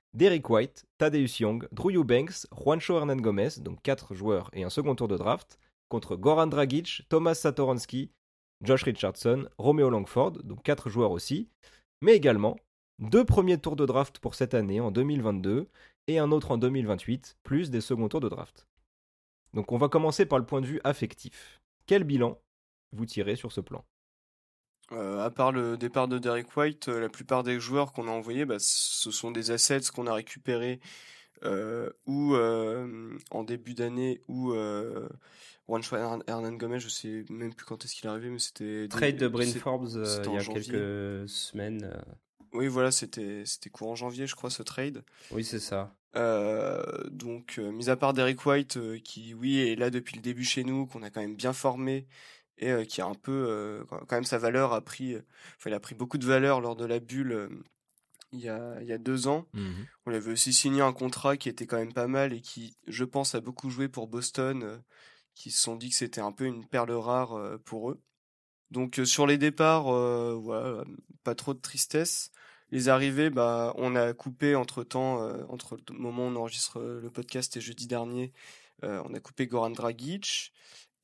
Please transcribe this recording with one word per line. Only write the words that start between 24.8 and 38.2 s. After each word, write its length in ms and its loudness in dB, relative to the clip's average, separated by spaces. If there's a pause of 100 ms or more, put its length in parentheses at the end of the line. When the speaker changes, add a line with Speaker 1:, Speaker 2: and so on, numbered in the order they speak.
Speaker 2:
Euh, 300 -4
à 80 0
part 220 4
le 240 0
départ 320 0
de 100 0
Derrick 380 -2
White, 320 0
euh, 100 -2
la 80 -2
plupart 360 -2
des 180 0
joueurs 320 0
qu'on 160 -6
a 20 -2
envoyés, 320 -2
bah, 160 -2
ce 500 0
sont 220 -4
des 200 -2
assets 440 2
qu'on 100 -6
a 80 0
récupérés, 680 -4 (600)
euh, 460 -4 (180)
ou, 280 2
euh, 840 0 (120)
en 160 -6
début 280 -8
d'année, 540 -2
ou, 240 -2
euh, 560 -4 (640)
Juancho 260 -4
Hernan-, 320 -4
Hernan 300 -4
Gomez, 240 -4
je 80 -12
sais 400 -8
même 240 -8
plus 120 -18
quand 200 -12
est-ce 100 -10
qu'il 120 -10
est 20 -4
arrivé, 200 -6